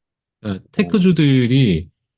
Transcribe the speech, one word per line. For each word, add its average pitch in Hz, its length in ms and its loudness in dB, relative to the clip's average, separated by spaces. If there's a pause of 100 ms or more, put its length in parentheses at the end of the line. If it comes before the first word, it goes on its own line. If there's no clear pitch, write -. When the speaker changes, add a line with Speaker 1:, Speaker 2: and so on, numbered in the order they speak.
(400)
Speaker 1:
그러니까 101 240 -10
Speaker 2:
오. - 80 -20
Speaker 1:
테크주들이 139 1200 0 (280)